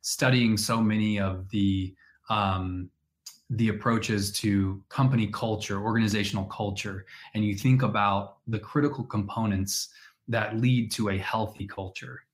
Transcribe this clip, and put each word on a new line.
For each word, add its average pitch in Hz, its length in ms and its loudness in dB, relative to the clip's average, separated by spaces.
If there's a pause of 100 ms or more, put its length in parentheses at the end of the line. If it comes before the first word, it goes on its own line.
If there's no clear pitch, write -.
studying 123 560 2
so 113 240 0
many 107 380 2
of 95 300 -2
the, 98 460 2 (340)
um, 92 600 0 (600)
the 113 200 2
approaches 104 640 0
to 98 560 0
company 131 380 2
culture, 104 540 -4
organizational 104 640 0
culture, 98 600 -6 (280)
and 107 120 0
you 104 100 0
think 131 260 4
about 101 560 2 (100)
the 110 120 -2
critical 143 460 -2
components 101 840 -2 (380)
that 110 320 -2
lead 120 320 2
to 107 180 0
a 98 80 0
healthy - 480 -4
culture. - 560 -12 (120)